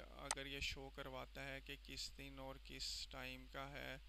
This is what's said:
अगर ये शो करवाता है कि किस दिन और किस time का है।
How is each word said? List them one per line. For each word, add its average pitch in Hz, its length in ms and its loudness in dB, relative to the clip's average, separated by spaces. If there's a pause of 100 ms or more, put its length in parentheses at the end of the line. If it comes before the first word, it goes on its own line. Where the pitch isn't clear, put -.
(200)
अगर 139 280 4
ये 139 140 2
शो 139 280 2
करवाता 131 520 -2
है 135 200 0
कि 143 160 -2
किस - 340 -2
दिन 139 280 -4
और 135 180 -2
किस - 540 0
time 127 340 0
का 139 200 0
है। 131 320 0 (120)